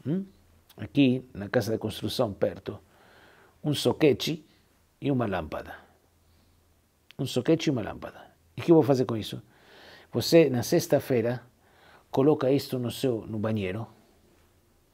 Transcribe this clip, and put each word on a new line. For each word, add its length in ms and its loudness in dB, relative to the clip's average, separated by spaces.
hum, 160 -2
aqui 460 2
na 160 -10
casa 240 0
de 40 0
construção 560 -4
perto, 460 -4
um 100 -2
soquete 720 0
e 120 -4
uma 160 -2
lâmpada. 480 -8
Um 60 -4
soquete 440 0
e 20 2
uma 120 -2
lâmpada. 360 -12
E 40 -8
o 20 -10
que 80 4
eu 40 10
vou 80 8
fazer 220 2
com 120 -4
isso? 240 -10
Você, 380 6
na 140 -2
sexta-feira, 800 0
coloca 420 2
isto 280 -2
no 100 -4
seu, 380 -4
no 100 -8
banheiro 480 -4